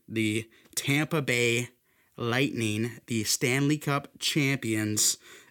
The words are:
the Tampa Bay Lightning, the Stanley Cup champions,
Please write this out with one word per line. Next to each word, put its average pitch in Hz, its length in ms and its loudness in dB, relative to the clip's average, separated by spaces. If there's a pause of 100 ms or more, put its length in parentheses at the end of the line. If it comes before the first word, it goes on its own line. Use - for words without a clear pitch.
the 110 420 -2 (260)
Tampa 151 460 0
Bay 120 480 2 (460)
Lightning, 117 920 -2
the 110 180 -2
Stanley 135 520 0
Cup 143 300 -2 (120)
champions, 110 1000 0 (340)